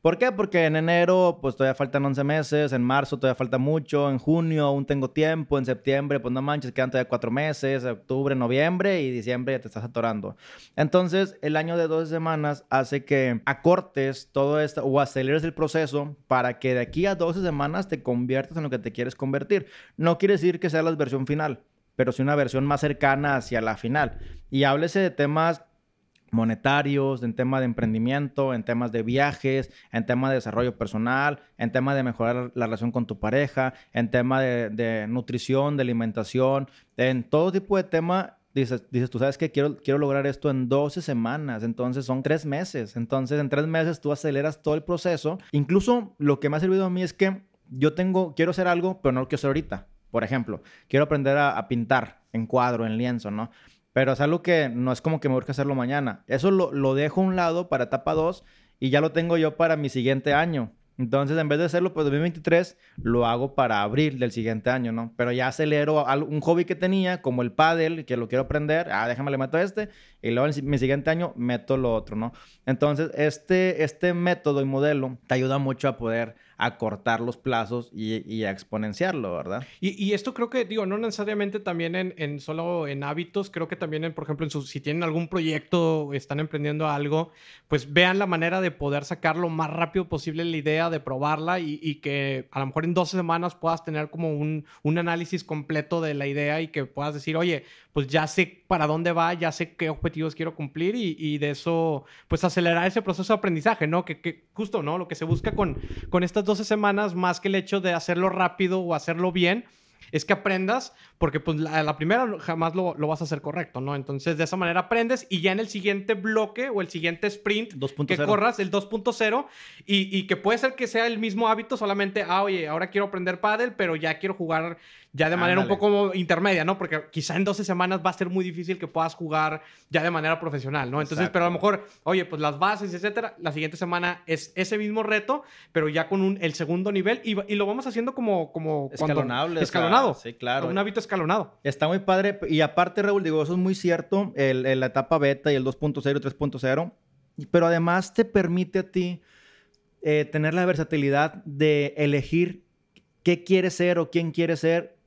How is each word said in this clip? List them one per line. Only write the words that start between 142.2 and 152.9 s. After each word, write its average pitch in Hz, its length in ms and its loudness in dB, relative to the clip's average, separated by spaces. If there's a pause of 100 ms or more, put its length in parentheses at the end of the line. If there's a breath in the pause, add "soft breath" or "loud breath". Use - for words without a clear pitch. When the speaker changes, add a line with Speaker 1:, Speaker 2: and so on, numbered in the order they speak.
Speaker 1:
Y 156 120 4
aparte, 175 420 2
Raúl, 202 200 2
digo, 156 200 2
eso 151 100 -2
es 180 60 0
muy 185 160 2
cierto, 190 600 0
el, 131 300 2
el, 131 140 2
la 131 60 2
etapa 139 320 0
beta 139 340 2
y - 40 4
el 131 80 0
dos 131 120 -2
punto 147 240 -2
cero 139 180 0
y - 20 0
tres 139 140 -6
punto 135 240 -4
cero. 135 340 0 (440)
Y, 147 100 -10
pero 170 200 6
además 170 480 2
te 226 100 4
permite 185 560 0
a 185 100 -10
ti, 175 320 -4 (800 soft breath)
eh, 151 220 2
tener 156 300 0
la 180 120 2
versatilidad 151 800 0
de 147 520 2
elegir 151 680 0 (580)